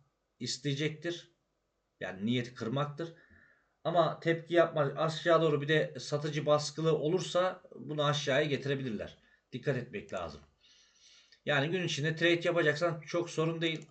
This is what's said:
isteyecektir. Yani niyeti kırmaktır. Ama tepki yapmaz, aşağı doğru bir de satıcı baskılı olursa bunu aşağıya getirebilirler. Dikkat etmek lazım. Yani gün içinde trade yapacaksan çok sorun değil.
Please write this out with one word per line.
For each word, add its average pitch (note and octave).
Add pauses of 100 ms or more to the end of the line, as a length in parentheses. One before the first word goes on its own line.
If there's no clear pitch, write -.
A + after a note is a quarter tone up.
(400)
isteyecektir. D3+ (680)
Yani F#2+
niyeti A#2+
kırmaktır. C#3+ (720)
Ama D#3+
tepki E3
yapmaz, D3+
aşağı D#3+
doğru D3
bir C#3+
de D#3
satıcı D3
baskılı D3
olursa F3 (120)
bunu D3
aşağıya C#3+
getirebilirler. C3+ (340)
Dikkat C3
etmek G#2
lazım. E2 (1040)
Yani C#3+
gün F#3
içinde D#3
trade E3+
yapacaksan E3
çok E3+
sorun E3
değil. D#3+